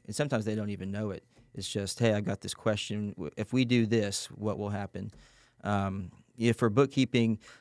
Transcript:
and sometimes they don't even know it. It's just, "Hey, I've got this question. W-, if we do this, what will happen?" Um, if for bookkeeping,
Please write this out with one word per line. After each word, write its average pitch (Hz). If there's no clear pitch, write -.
and 104
sometimes 131
they 110
don't 104
even 95
know 104
it. 92
It's 95
just, 98
"Hey, 117
I've 104
got 95
this -
question. 107
W-, 82
if -
we 127
do 120
this, 104
what 104
will 101
happen?" 101
Um, 98
if 113
for 120
bookkeeping, 120